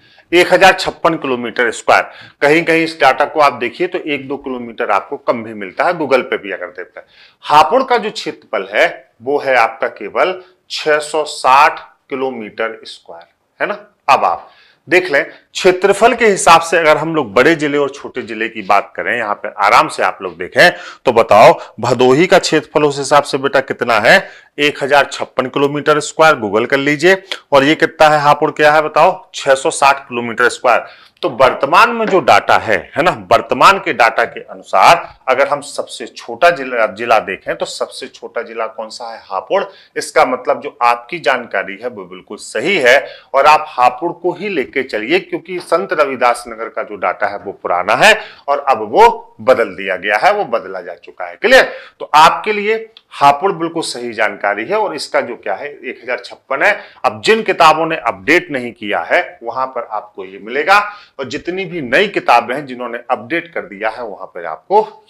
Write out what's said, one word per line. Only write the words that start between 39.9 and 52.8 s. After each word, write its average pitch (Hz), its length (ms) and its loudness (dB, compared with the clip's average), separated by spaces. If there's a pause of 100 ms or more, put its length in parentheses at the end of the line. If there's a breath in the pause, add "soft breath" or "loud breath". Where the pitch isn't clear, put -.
इसका - 300 0
मतलब 131 360 -2
जो 139 220 -14
आपकी 120 360 0
जानकारी 113 580 -4
है 117 120 -10
वो 104 160 -14
बिल्कुल 92 340 -18
सही 160 380 -4
है 131 200 4 (360 loud breath)
और 135 120 4
आप 151 240 4
हापुड़ 127 440 0
को 175 200 -4
ही 170 160 -10
लेके 135 340 -4
चलिए, 127 380 -2
क्योंकि 180 400 -10
संत 185 320 -4
रविदास 127 540 0
नगर 113 220 -12
का 110 140 -8
जो 104 140 -14
डेटा 95 300 -2
है 101 100 -8
वो 98 160 -12
पुराना 90 420 -2
है 185 180 6 (340 loud breath)
और 143 140 0
अब 107 280 0
वो - 520 4
बदल 110 340 2
दिया 95 220 -6
गया 104 200 0
है, 165 160 2
वो 208 140 -4
बदला 95 340 -6
जा 87 140 -14
चुका - 300 -16
है। 87 120 -14
क्लियर? 226 340 4 (280 loud breath)
तो - 160 -14
आपके 165 380 4
लिए 208 240 -4 (360)